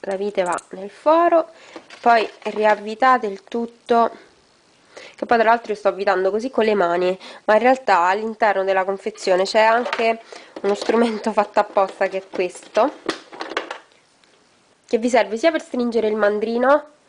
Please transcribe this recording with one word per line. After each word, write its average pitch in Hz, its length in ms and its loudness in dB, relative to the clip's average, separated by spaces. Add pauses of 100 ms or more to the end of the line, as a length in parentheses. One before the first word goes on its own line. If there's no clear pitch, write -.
la 196 160 -8
vite 202 260 -4
va 175 120 -2 (180)
nel 190 180 -14
foro, 330 580 2 (540)
poi 233 260 4 (140)
riavvitate 214 840 0
il 196 180 -8
tutto, 233 640 -2 (1040)
che - 100 -8
poi 233 140 2
tra 220 100 4
l'altro 233 240 0
io 202 60 -6
sto - 100 0
avvitando 190 420 0
così 226 200 -4
con 226 140 0
le 214 100 2
mani, 180 440 0 (280)
ma 214 80 4
in 214 60 4
realtà 240 400 2
all'interno 202 640 0
della 190 200 0
confezione 190 600 -2
c'è 214 180 0
anche 226 580 0 (400)
uno 202 140 0
strumento 220 580 0
fatto 208 260 0
apposta 196 480 0
che 185 120 -4
è 190 100 -8
questo, 214 680 -2 (1900)
che 233 120 0
vi 233 100 -2
serve 220 300 0
sia 320 120 2
per 320 120 -4
stringere 233 460 -2
il 214 80 -2
mandrino 233 840 0 (100)